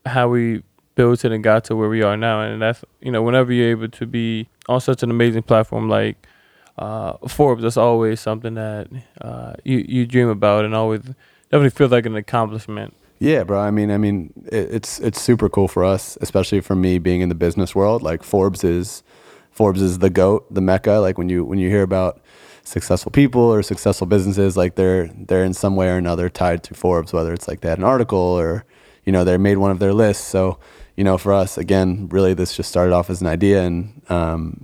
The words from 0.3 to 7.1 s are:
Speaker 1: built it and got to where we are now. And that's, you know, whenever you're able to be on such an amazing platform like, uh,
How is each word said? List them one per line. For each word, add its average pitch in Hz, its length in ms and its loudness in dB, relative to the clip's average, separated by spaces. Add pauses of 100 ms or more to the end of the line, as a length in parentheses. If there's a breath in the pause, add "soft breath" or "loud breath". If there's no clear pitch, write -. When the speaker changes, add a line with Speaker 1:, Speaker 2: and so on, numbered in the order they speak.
Speaker 1:
built 120 300 2
it 117 80 0
and 110 120 -4
got 113 200 4
to - 120 -4
where 110 120 0
we 110 140 0
are 104 140 0
now. 110 240 -2
And 110 200 -6
that's, 113 240 -2 (160)
you 131 120 -10
know, 110 100 0
whenever 123 300 2
you're 120 180 2
able 113 180 -2
to - 180 -10
be 113 420 -4 (200)
on 127 120 2
such 127 220 -2
an 120 80 -2
amazing 117 320 2
platform 110 460 0
like, 107 380 -2 (520 soft breath)
uh, 107 360 -8 (140)